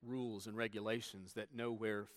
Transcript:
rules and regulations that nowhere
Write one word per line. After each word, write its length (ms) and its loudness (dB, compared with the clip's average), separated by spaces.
rules 440 -2
and 100 -4
regulations 760 0
that 200 -2
nowhere 520 2